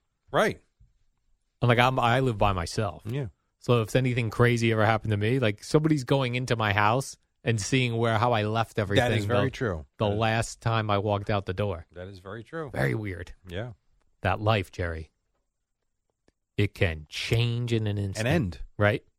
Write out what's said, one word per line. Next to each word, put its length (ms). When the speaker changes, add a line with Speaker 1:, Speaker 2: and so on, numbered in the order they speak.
Speaker 1:
Right. 300
Speaker 2:
And, 80
like, 100
I'm, 200
I 220
live 180
by 140
myself. 540
Speaker 1:
Yeah. 200
Speaker 2:
So 220
if 120
anything 360
crazy 420
ever 120
happened 280
to 40
me, 220
like, 240
somebody's 420
going 300
into 220
my 160
house 440
and 160
seeing 360
where, 220
how 140
I 120
left 340
everything 320
Speaker 1:
That 80
is 60
very 220
Speaker 2:
the, 40
Speaker 1:
true. 340
Speaker 2:
the 80
Speaker 1:
That 80
is 40
Speaker 2:
last 420
time 300
I 80
walked 320
out 160
the 80
door. 380
Speaker 1:
That 160
is 120
very 240
true. 280
Speaker 2:
Very 220
weird. 380
Speaker 1:
Yeah. 220
Speaker 2:
That 180
life, 320
Jerry. 380
It 180
can 340
change 640
in 140
an 120
instant. 300
Speaker 1:
An 60
end. 260
Speaker 2:
Right? 240